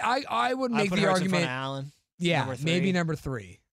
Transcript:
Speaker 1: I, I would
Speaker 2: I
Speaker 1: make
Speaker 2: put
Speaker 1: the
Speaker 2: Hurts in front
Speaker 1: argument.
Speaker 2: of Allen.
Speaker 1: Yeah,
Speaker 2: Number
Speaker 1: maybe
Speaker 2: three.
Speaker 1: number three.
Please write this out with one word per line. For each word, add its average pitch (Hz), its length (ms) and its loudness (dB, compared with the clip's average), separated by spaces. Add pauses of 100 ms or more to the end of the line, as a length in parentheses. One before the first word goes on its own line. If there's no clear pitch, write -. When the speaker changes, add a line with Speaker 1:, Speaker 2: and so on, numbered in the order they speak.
Speaker 1:
I, 247 260 0
I 240 260 0
would 262 180 -2
Speaker 2:
I 220 40 0
Speaker 1:
make 208 120 2
Speaker 2:
put 180 80 0
Speaker 1:
the 208 60 4
Speaker 2:
Hurts 190 180 4
in 185 80 0
front 185 60 2
Speaker 1:
argument. 175 100 2
Speaker 2:
of - 40 -2
Allen. 135 420 -6 (280)
Speaker 1:
Yeah, 170 260 2
Speaker 2:
Number 123 180 -6
Speaker 1:
maybe 170 240 2
Speaker 2:
three. 190 60 2
Speaker 1:
number 170 220 0
three. 104 440 -8 (140)